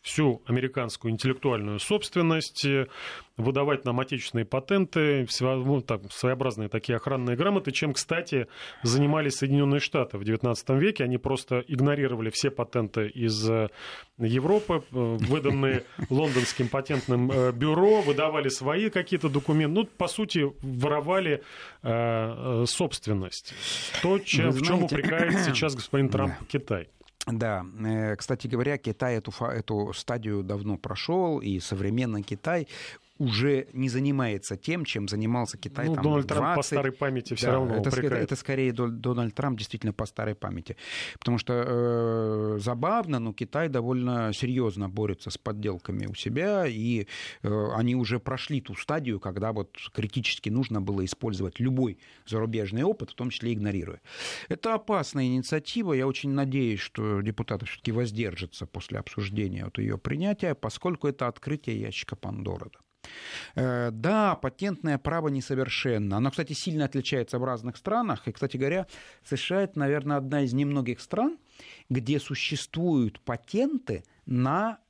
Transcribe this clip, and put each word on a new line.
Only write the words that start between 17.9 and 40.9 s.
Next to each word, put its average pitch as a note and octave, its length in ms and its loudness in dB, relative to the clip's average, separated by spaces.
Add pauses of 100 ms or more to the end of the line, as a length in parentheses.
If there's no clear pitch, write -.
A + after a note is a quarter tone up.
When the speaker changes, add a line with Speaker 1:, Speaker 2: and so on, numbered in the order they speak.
Speaker 1:
выдавали D3+ 480 2
свои D#3 400 0
какие-то E3+ 400 0
документы. D3+ 520 2
Ну, G#3+ 40 2
по - 220 -4
сути, E3+ 440 0 (100)
воровали, D3 800 2 (420)
э, A#2 800 0
э, - 40 4
собственность. - 840 -2 (480)
То, F#3+ 180 4
чем, C3+ 320 2
Speaker 2:
Вы C3 80 2
Speaker 1:
в - 20 0
чём F3+ 180 4
Speaker 2:
знаете, D#3 160 2
<clears throat> C#3 40 2
Speaker 1:
упрекает E3 460 2
сейчас C#3 300 2
господин C3+ 340 2
Трамп C3 300 0
Speaker 2:
Да. - 80 -12
Speaker 1:
Китай. G#2+ 420 -2 (380)
Speaker 2:
Да, A2 380 0 (200)
э, A2 300 2
кстати - 320 -4
говоря, B2+ 300 0
Китай A#2+ 400 -2
эту G#2 140 -6
фа-, B2 220 -4
эту G#2 400 -2
стадию G#2+ 500 -2
давно G2+ 340 -2
прошёл, E3 640 0
и F#2+ 200 -2
современный G#2 640 -2
Китай D#3+ 440 -4 (540)
уже C3 520 2
не B2+ 160 0
занимается B2 680 0
тем, D#3+ 300 -2
чем G#2 240 -4
занимался A2 480 0
Китай - 300 -4
Speaker 1:
Ну, D#3+ 80 2
Speaker 2:
там - 100 0
Speaker 1:
Дональд D3 220 4
Трамп C#3+ 140 0
по D3+ 120 2
Speaker 2:
двадцать. C#3+ 180 0
Speaker 1:
старой C#3 220 2
памяти C3 400 -2
всё A#2 140 0
Speaker 2:
Да, B2+ 40 4
Speaker 1:
равно B2+ 240 2
Speaker 2:
это A2 140 2
ск-, C3+ 80 2
Speaker 1:
упрекает. B2+ 260 0
Speaker 2:
это C3 140 -2
скорее C3 340 0
Дон-, A#2 300 -2
Дональд A#2+ 340 0
Трамп B2+ 220 -2
действительно G#2+ 340 -4
по A2 140 -4
старой G#2+ 300 -4
памяти. F#2+ 420 -8 (420)